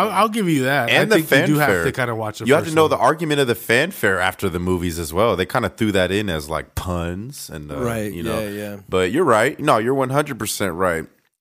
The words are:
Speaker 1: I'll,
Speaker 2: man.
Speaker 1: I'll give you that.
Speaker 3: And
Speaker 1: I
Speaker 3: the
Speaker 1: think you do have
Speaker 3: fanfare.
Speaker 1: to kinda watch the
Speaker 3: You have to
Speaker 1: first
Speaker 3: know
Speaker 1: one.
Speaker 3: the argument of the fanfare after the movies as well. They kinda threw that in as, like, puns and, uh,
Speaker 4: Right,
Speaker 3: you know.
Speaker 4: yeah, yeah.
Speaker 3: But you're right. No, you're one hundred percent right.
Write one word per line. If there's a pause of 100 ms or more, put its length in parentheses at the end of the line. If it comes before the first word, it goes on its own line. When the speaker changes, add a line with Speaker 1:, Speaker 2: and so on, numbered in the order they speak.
Speaker 1:
I'll,
Speaker 2:
man.
Speaker 1:
I'll
give
you
that.
Speaker 3:
And
Speaker 1:
I
Speaker 3:
the
Speaker 1:
think
you
do
have
Speaker 3:
fanfare.
Speaker 1:
to
kinda
watch
the
Speaker 3:
You
have
to
Speaker 1:
first
Speaker 3:
know
Speaker 1:
one.
Speaker 3:
the
argument
of
the
fanfare
after
the
movies
as
well.
They
kinda
threw
that
in
as,
like,
puns
and,
uh,
Speaker 4:
Right,
Speaker 3:
you
know.
Speaker 4:
yeah,
yeah. (120)
Speaker 3:
But
you're
right.
No,
you're
one
hundred
percent
right. (340)